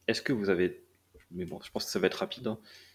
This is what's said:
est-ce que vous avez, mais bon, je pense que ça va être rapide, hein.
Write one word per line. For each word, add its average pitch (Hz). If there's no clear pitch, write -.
est-ce -
que -
vous 104
avez, 90
mais 90
bon, 82
je -
pense 107
que -
ça -
va 92
être -
rapide, -
hein. 107